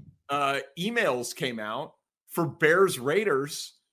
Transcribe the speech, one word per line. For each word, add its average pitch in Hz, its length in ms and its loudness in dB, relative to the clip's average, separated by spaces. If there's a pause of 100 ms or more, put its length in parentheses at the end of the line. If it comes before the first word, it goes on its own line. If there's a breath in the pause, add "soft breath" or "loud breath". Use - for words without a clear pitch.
(300)
uh, 139 280 0 (180)
emails 175 560 -2
came 120 280 -6
out 117 340 -8 (340)
for 170 160 -2
Bears 165 540 4
Raiders, 147 760 -2 (180)